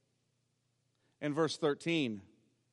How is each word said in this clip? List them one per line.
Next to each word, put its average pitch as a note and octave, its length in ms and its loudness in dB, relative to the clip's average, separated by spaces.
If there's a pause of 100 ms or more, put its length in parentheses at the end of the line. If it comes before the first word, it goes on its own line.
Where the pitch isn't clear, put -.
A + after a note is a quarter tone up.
(1200)
in D3 120 -2
verse D#3 220 0
thirteen. C#3+ 680 0 (520)